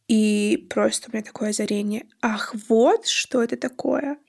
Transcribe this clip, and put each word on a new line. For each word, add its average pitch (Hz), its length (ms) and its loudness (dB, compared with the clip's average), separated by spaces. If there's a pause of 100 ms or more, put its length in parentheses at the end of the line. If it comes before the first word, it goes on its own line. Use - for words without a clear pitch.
и 214 640 2
просто 214 400 -2
у - 60 -12
меня 214 80 -6
такое - 260 -8
озарение. 208 540 -4 (180)
«Ах, 220 320 -4 (160)
вот 269 380 4
что - 360 -2
это 240 140 -4
такое!» 269 600 -4 (120)